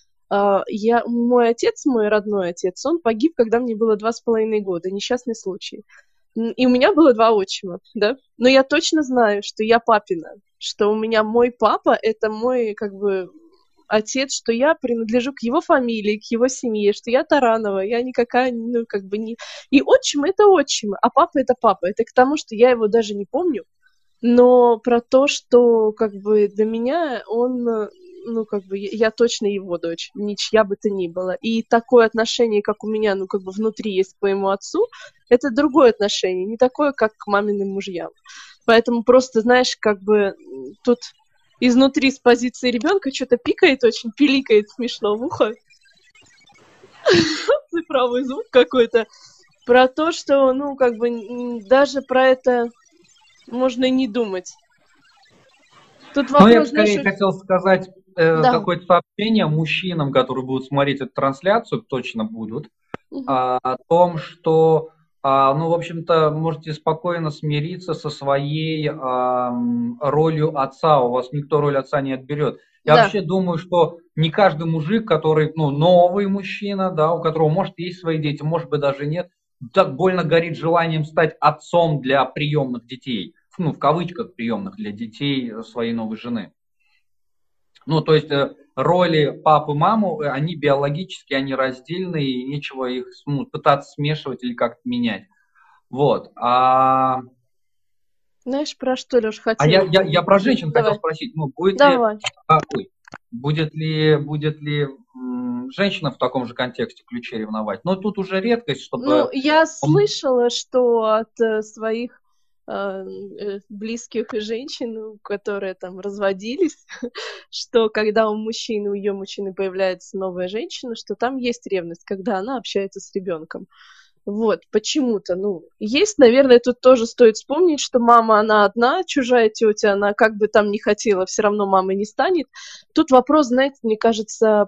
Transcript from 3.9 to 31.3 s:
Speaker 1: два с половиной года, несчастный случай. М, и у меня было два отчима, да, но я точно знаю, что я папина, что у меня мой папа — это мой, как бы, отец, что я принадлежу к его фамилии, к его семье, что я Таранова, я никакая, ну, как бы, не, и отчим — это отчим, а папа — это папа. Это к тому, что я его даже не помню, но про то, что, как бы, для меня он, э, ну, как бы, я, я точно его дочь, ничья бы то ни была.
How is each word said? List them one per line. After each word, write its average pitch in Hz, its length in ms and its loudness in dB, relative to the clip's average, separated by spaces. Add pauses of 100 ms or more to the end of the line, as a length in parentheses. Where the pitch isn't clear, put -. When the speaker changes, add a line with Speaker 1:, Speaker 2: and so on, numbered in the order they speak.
Speaker 1:
два 214 160 -4
с - 100 -12
половиной 220 400 0
года, 185 300 -6
несчастный 226 440 -6
случай. - 480 -12 (540)
М, 226 140 -4
и 254 140 0
у 247 40 6
меня 269 240 4
было 294 200 6
два 226 180 4
отчима, 190 480 -2 (140)
да, 220 220 0 (220)
но 240 100 4
я 269 160 6
точно 311 400 0
знаю, 226 400 0
что - 200 -6
я 226 160 4
папина, 180 500 -2 (280)
что - 340 -2
у 214 40 0
меня 220 280 0
мой 240 280 2
папа — 240 500 2
это 220 280 -2
мой, 226 440 -4
как 208 200 -8
бы, 190 360 -4 (580)
отец, 240 460 -2
что - 180 -4
я 269 240 2
принадлежу 233 580 -2
к - 80 -12
его 247 200 0
фамилии, 220 580 0
к - 120 -18
его 240 160 2
семье, 214 460 -2
что - 180 -10
я 285 120 2
Таранова, 226 560 2
я 233 220 -2
никакая, 254 500 -2
ну, 233 360 -4
как 196 160 -6
бы, 196 140 -6
не, 226 180 -8 (340)
и 277 120 6
отчим — 302 440 2
это 415 220 4
отчим, 277 540 2
а 240 80 2
папа — 330 300 2
это 247 200 0
папа. 190 280 2
Это 226 160 -4
к - 100 -10
тому, 269 240 4
что - 180 -12
я 240 140 6
его 226 180 0
даже 214 280 0
не 202 100 -8
помню, 285 380 -4 (580)
но 240 560 6
про 233 240 2
то, 269 260 4
что, 233 640 4
как 214 220 -4
бы, 208 340 2
для 202 180 0
меня 247 640 -4
он, 240 400 -2
э, 220 220 -4 (360)
ну, 226 200 -4
как 202 200 -8
бы, 196 120 -8
я, 196 140 -8
я 220 200 0
точно 233 360 0
его 190 300 -4
дочь, 165 360 -8
ничья 208 500 0
бы 196 120 -4
то 208 140 -4
ни 185 180 -4
была. 185 340 -6